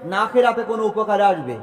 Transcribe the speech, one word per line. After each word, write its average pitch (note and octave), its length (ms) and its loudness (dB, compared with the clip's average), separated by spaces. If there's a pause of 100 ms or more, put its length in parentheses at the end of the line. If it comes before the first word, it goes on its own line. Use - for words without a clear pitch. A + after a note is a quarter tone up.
না F#3+ 180 0
আখিরাতে A#3 400 2
কোনো A3 240 -4
উপকারে G#3 360 0
আসবে। D3 400 0